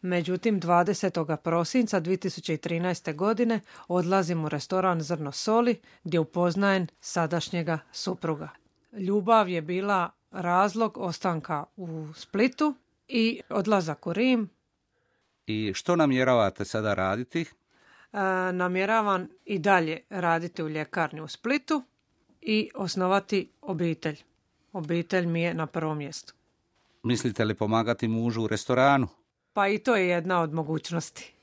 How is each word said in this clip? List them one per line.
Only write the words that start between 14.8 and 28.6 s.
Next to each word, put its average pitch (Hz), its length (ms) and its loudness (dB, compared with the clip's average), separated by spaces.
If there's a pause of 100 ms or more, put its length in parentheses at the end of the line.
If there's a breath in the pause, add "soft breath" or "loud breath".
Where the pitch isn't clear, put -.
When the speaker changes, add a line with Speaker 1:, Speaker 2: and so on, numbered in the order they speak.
Speaker 2:
I 107 280 -2
što - 220 0
namjeravate 127 680 2
sada 107 300 -2
raditi? 101 460 -2
Speaker 1:
E, 165 60 -6 (1040 soft breath)
namjeravam 185 760 0 (160)
i 202 140 -4
dalje 165 420 4 (100)
raditi 170 520 -2
u 156 60 -4
ljekarni 151 520 -4
u 156 80 -12
Splitu 285 540 -2 (580)
i 220 340 0
osnovati 190 760 0 (120)
obitelj. 165 540 -4 (560)
Obitelj 170 540 -2
mi 170 160 0
je 170 120 -2
na 160 120 -4
prvom 156 320 -4
mjestu. 147 360 -12 (680)
Speaker 2:
Mislite 117 420 0
li 107 100 0
pomagati 110 540 0
mužu 113 340 0
u 107 60 0
restoranu? 127 600 4 (440)